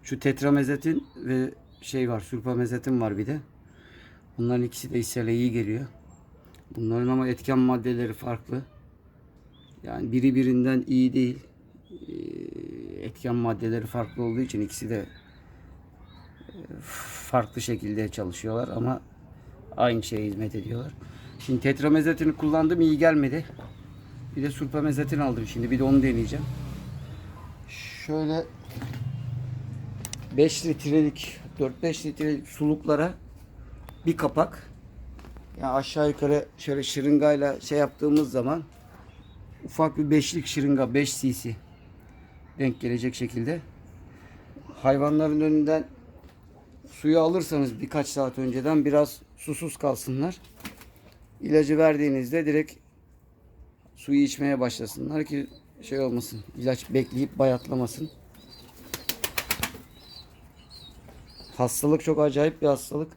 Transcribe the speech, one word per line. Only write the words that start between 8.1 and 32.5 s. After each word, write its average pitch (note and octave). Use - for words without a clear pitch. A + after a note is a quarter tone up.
farklı. B2
Yani -
biri B2+
birinden B2+
iyi B2+
değil. B2+
Ee, G1+
etken A#2+
maddeleri A2+
farklı A#2+
olduğu A#2
için B2+
ikisi G#2+
de, G#2+
e, F3+
farklı A#2+
şekilde G#2+
çalışıyorlar A2
ama A#2+
aynı A#2
şeye G#2+
hizmet G#2
ediyorlar. A#2
Şimdi B2+
tetramezetini D3+
kullandım, D#3+
iyi D#3
gelmedi. D3+
Bir C#3
de C#3+
sulfamezetin D3
aldım A#2
şimdi, A#2
bir B2+
de C3+
onu C3+
deneyeceğim. B2+
Şöyle D#3
beş D#3
litrelik, D3+
dört C3
beş D#3+
litrelik D3+
suluklara D3+